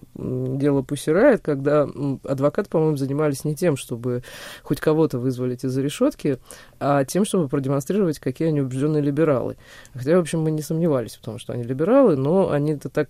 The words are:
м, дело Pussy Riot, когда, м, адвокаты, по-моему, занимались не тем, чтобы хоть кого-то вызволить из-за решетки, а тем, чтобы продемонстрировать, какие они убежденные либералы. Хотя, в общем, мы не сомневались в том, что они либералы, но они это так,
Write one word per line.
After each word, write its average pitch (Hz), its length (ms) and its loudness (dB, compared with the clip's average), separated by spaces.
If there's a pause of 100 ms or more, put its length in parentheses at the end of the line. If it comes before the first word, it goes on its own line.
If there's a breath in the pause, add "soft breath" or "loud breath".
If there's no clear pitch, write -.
(160)
м, 131 420 -4
дело 139 240 2
Pussy 147 300 -4
Riot, 220 260 4
когда, 143 440 0
м, 135 420 -4
адвокаты, 143 440 0
по-моему, 156 280 2
занимались 139 480 -2
не 151 100 -2
тем, 160 220 0
чтобы 123 460 -6 (400 loud breath)
хоть - 180 -4
кого-то 156 380 2
вызволить 123 460 -2
из-за 131 180 -2
решетки, 143 560 -2 (420 loud breath)
а 139 240 2
тем, 180 200 0
чтобы 170 240 0
продемонстрировать, 143 720 0
какие 160 300 -2
они 147 120 2
убежденные 139 420 0
либералы. 139 540 2 (380 loud breath)
Хотя, 131 220 2
в 180 40 6
общем, 165 200 -2
мы 156 100 0
не 156 120 -2
сомневались 147 540 0
в - 40 -20
том, 113 180 -10
что - 140 -12
они 120 100 -4
либералы, 165 540 4
но 165 340 2
они 147 220 0
это 143 160 -6
так, 151 220 -2